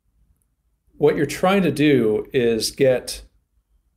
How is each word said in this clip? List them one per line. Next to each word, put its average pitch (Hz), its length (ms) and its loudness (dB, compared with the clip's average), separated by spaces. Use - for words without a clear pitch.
what 147 200 2
you're 143 100 -2
trying 190 360 0
to 151 100 0
do 131 600 0
is 117 380 -2
get - 520 -2